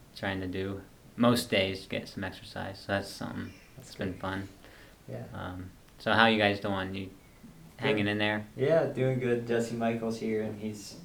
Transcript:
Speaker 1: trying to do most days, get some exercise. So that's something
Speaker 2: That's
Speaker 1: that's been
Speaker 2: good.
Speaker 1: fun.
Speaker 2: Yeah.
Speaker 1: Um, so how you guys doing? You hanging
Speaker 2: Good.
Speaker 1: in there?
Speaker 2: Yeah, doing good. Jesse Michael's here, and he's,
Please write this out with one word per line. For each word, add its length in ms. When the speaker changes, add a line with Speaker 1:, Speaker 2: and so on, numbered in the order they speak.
Speaker 1:
trying 240
to 60
do 340
most 340
days, 380
get 220
some 160
exercise. 540
So 140
that's 160
something 420
Speaker 2:
That's 120
Speaker 1:
that's 60
been 180
Speaker 2:
good. 80
Speaker 1:
fun. 280
Speaker 2:
Yeah. 140
Speaker 1:
Um, 360
so 140
how 140
you 100
guys 240
doing? 340
You 140
hanging 300
Speaker 2:
Good. 60
Speaker 1:
in 80
there? 260
Speaker 2:
Yeah, 300
doing 340
good. 260
Jesse 300
Michael's 420
here, 260
and 140
he's, 480